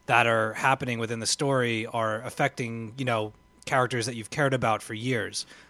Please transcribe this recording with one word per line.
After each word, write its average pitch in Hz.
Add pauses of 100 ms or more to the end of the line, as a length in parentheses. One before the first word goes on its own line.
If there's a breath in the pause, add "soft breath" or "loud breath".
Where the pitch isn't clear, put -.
that 120
are 110
happening 131
within 113
the 110
story 120
are 113
affecting, 117
you 135
know, 110 (320)
characters 123
that 123
you've 110
cared 139
about 117
for -
years. 110 (240 soft breath)